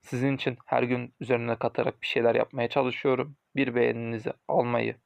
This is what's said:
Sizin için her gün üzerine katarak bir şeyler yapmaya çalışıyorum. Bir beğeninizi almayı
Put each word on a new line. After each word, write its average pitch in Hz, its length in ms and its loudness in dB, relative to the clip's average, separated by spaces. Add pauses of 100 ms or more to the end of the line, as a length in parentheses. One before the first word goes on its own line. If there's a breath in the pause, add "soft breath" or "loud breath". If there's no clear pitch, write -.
Sizin 135 360 -2
için 127 300 -4
her 123 160 2
gün 123 380 -2
üzerine 117 360 0
katarak 123 460 -2
bir - 40 -10
şeyler 117 280 2
yapmaya 117 340 0
çalışıyorum. 135 680 0 (200)
Bir 131 180 0
beğeninizi 117 580 0 (160)
almayı 120 580 0